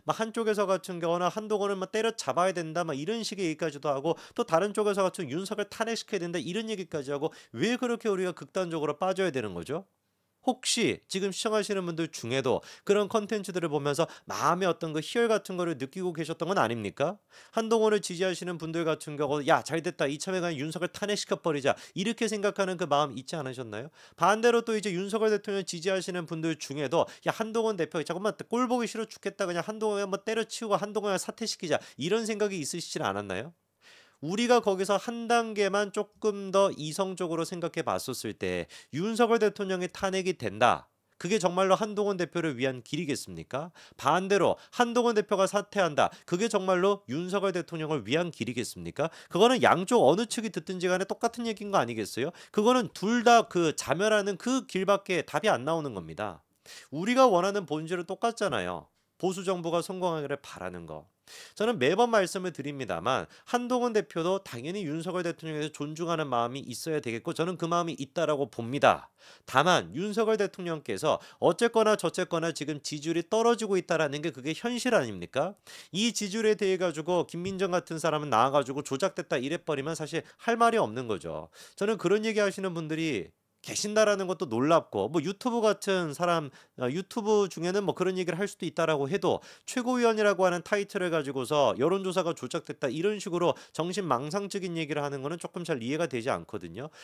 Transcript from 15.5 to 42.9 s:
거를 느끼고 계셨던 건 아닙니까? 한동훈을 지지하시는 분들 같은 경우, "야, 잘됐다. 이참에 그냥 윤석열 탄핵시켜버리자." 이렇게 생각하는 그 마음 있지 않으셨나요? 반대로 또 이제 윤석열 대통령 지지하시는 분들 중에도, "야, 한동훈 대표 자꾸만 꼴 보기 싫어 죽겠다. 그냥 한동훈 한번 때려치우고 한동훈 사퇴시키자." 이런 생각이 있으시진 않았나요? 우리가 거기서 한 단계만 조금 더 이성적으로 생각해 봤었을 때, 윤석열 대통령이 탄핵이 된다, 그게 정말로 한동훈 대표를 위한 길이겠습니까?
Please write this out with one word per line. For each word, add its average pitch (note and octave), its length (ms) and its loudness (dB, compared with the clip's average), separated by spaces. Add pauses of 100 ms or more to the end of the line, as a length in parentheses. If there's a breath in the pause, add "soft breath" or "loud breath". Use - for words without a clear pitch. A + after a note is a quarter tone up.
거를 E3+ 200 -2
느끼고 F3+ 380 -6
계셨던 D#3+ 340 -4
건 F#3+ 100 2
아닙니까? A#2+ 600 0 (340 loud breath)
한동훈을 A3 480 2
지지하시는 F3+ 560 -2
분들 D#3+ 280 -4
같은 D#3 320 -2
경우, C#3+ 300 0
"야, C#3+ 160 6
잘됐다. D#3+ 440 -2
이참에 F3 340 -4
그냥 E3+ 160 -2
윤석열 D#3 320 -4
탄핵시켜버리자." F3 880 0 (180 loud breath)
이렇게 A3 320 -2
생각하는 G3 520 0
그 F3+ 60 -2
마음 C#3+ 340 2
있지 C3+ 180 -8
않으셨나요? B2+ 540 -8 (260 loud breath)
반대로 A3+ 460 4
또 A3+ 140 -2
이제 G#3 160 -2
윤석열 G3+ 380 0
대통령 G3+ 340 -2
지지하시는 F3+ 600 -2
분들 D#3+ 320 -2
중에도, C#3+ 500 0 (200 loud breath)
"야, D#3+ 60 0
한동훈 A3 440 -2
대표 E3 260 -2
자꾸만 G#3 300 -2 (160)
꼴 B3 180 0
보기 A#3 200 0
싫어 A3+ 180 -8
죽겠다. - 400 -8
그냥 F3 220 -2
한동훈 G#3+ 340 -2
한번 G3 240 -4
때려치우고 A3 520 -2
한동훈 G3+ 420 -2
사퇴시키자." F3+ 600 -2 (200 loud breath)
이런 G3 260 0
생각이 G#3 340 -2
있으시진 D#3+ 440 -6
않았나요? G#2 500 -2 (680 soft breath)
우리가 A3+ 400 4
거기서 G3 380 2
한 A#3 300 -6
단계만 G#3 640 2
조금 G3+ 580 -4
더 G3 260 6
이성적으로 E3 720 -4
생각해 E3 360 -6
봤었을 A2+ 520 -4
때, F2+ 320 -2 (260 loud breath)
윤석열 A3 460 2
대통령이 F#3+ 500 -2
탄핵이 F#3 460 -2
된다, G#2 560 2 (260)
그게 F#3+ 220 0
정말로 F#3 360 4
한동훈 G3+ 440 0
대표를 D#3+ 400 -2
위한 B2+ 240 -2
길이겠습니까? C#3 920 -6 (240 loud breath)